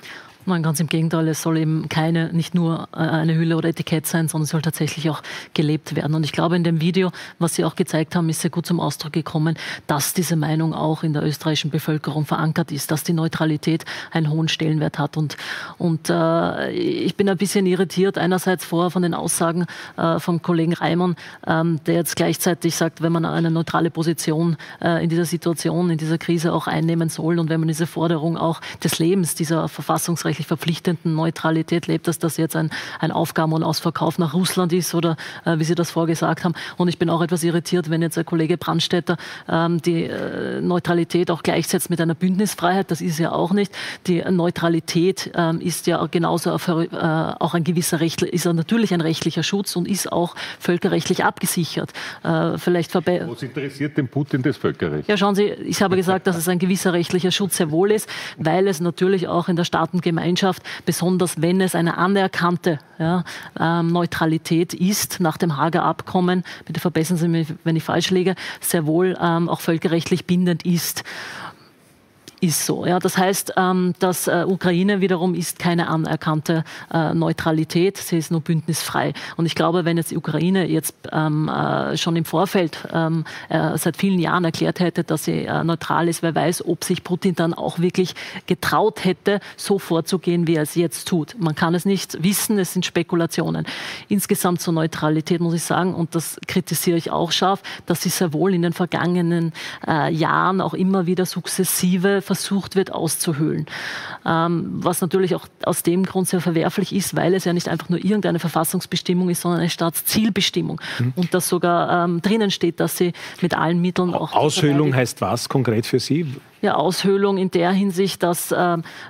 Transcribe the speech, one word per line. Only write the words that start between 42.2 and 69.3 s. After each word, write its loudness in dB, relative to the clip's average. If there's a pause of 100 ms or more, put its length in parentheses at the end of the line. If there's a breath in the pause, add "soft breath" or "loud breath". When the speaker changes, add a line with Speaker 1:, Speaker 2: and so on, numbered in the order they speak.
Speaker 1:
Das -4
ist -2
ja 0
auch 0
nicht. 2 (320 loud breath)
Die 2
Neutralität, 0
ähm, 2
ist -4
ja 2
genauso 0
auf, -2
äh, 2
auch 0
ein 2
gewisser 0
Rechtler-, 0
ist 0
er 2
natürlich 2
ein 2
rechtlicher 0
Schutz -2
und 0
ist -2
auch 0 (260 loud breath)
völkerrechtlich 2
abgesichert. -2 (300 loud breath)
Äh, 0
vielleicht 0
verbe- 0
Speaker 2:
Was -10
interessiert -6
den 2
Putin -2
das 0
Völkerrecht? -2
Speaker 1:
Ja, 4
schauen 2
Sie, 4
ich -2
habe 2
gesagt, 2
dass 2
es -4
ein 2
gewisser 2
rechtlicher 2
Schutz -2
sehr 0
wohl 4
ist, 0 (300 loud breath)
weil 2
es 0
natürlich 0
auch 0
in 2
der 2
Staatengemeinschaft, 0 (640 loud breath)
besonders 0
wenn 4
es 2
eine 0
anerkannte, 2 (180)
ja, 0 (340 loud breath)
ähm, 2
Neutralität 0
ist, -2
nach 2
dem 0
Haager 2
Abkommen, 0 (200 loud breath)
bitte -8
verbessern 0
Sie 2
mich, 2 (160)
wenn 2
ich 0
falsch 0
liege, 2 (240 loud breath)
sehr 0
wohl, 2
ähm, 2